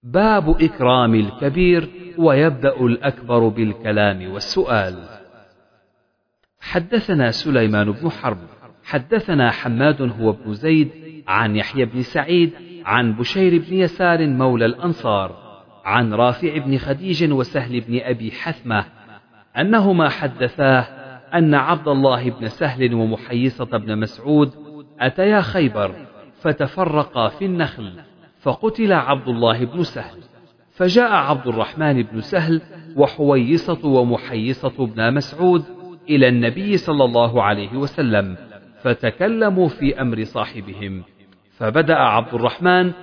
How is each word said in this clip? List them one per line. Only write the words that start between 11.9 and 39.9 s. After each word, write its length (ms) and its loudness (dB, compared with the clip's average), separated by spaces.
سعيد 500 2
عن 280 0
بشير 560 2
بن 80 -4
يسار 500 2
مولى 400 2
الأنصار 720 -2
عن 300 0
رافع 440 0
بن 200 -2
خديج 540 -2
وسهل 480 -2
بن 220 -4
أبي 280 -4
حثمة 540 -6
أنهما 500 4
حدثاه 720 0
أن 200 4
عبد 340 0
الله 420 2
بن 180 -10
سهل 460 -2
ومحيصة 680 -2
بن 340 -4
مسعود 560 0
أتيا 400 2
خيبر 540 -2
فتفرقا 880 -2
في 160 -6
النخل، 480 -4
فقتل 520 0
عبد 360 0
الله 360 2
بن 180 -4
سهل، 360 -10
فجاء 400 4
عبد 340 0
الرحمن 560 0
بن 180 -6
سهل 400 0
وحويصة 880 2
ومحيصة 1000 0
بن 280 0
مسعود 500 2
إلى 180 6
النبي 480 0
صلى 280 0
الله 380 2
عليه 340 -2
وسلم، 600 -2
فتكلموا 840 0
في 320 -2